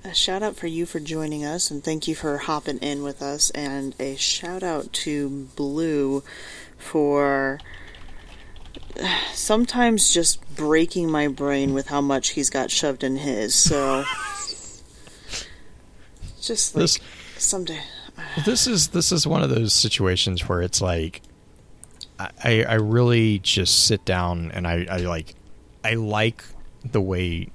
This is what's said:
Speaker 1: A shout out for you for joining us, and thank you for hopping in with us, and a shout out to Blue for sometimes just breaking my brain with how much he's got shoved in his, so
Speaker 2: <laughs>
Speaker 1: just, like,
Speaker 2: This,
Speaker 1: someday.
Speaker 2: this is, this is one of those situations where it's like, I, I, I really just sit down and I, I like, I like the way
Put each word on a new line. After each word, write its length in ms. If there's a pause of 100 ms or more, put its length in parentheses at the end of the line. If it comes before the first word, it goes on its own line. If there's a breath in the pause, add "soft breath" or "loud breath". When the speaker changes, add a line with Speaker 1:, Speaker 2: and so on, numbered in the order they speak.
Speaker 1:
A 100
shout 280
out 140
for 120
you 180
for 140
joining 440
us, 260
and 140
thank 240
you 80
for 220
hopping 420
in 240
with 180
us, 300
and 480
a 160
shout 480
out 300
to 640
Blue 680 (540 loud breath)
for 840 (1700 loud breath)
sometimes 800
just 260 (160)
breaking 560
my 160
brain 460
with 140
how 140
much 280
he's 200
got 220
shoved 320
in 140
his, 360
so 520
Speaker 2:
<laughs> 1160 (1200 loud breath)
Speaker 1:
just, 340
like, 80
Speaker 2:
This, 160 (380 loud breath)
Speaker 1:
someday. 440 (640 loud breath)
Speaker 2:
this 200
is, 240
this 220
is 160
one 160
of 60
those 240
situations 720
where 140
it's 200
like, 400 (960)
I, 120 (140)
I, 200
I 120
really 640
just 460
sit 200
down 480
and 140
I, 220
I 80
like, 380 (480)
I 120
like 480 (400)
the 180
way 540